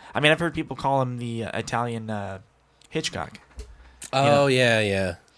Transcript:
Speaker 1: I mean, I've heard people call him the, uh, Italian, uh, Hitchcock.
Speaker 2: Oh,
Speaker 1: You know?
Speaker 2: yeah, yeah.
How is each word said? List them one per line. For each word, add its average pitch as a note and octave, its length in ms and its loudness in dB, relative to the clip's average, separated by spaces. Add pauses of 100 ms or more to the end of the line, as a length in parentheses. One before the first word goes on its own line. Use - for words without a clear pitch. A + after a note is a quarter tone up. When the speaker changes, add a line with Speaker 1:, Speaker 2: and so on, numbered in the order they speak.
(160)
Speaker 1:
I - 40 -2
mean, D3+ 120 6
I've D#3+ 80 2
heard E3+ 160 -2
people C#3+ 200 -6
call C3+ 280 0
him B2 160 -6
the, A#2 260 -6
uh, - 120 -8
Italian, A#2 520 -4
uh, G2 300 -6 (500)
Hitchcock. F2 500 -8 (720)
Speaker 2:
Oh, C3+ 120 2
Speaker 1:
You C#3+ 80 4
know? C#3+ 160 6
Speaker 2:
yeah, B2 320 4
yeah. F#2+ 360 0 (220)